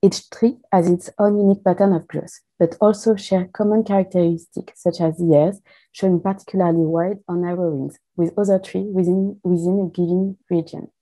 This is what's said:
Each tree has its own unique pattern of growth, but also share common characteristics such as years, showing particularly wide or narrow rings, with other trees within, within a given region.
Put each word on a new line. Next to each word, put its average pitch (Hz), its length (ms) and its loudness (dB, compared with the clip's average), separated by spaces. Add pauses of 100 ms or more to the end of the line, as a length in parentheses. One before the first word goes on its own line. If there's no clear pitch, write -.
Each - 260 2
tree - 300 0 (120)
has 170 200 2
its 175 180 -2 (100)
own 208 200 2
unique 196 260 2
pattern 190 300 2
of 160 120 -4
growth, - 340 -12 (180)
but 165 200 0
also 214 380 2
share 185 380 -2
common 214 300 0
characteristics 180 960 -2
such 175 180 -2
as 165 180 -2
years, 170 440 2 (300)
showing 185 280 0
particularly 175 640 -2
wide 170 420 -2
or 175 120 -6
narrow 175 320 -4
rings, 143 280 -8 (160)
with 170 240 -2
other 196 200 2
trees 190 320 -8
within, 190 520 0
within 180 380 0
a 185 80 -4
given 185 480 -2 (140)
region. 165 400 -6 (100)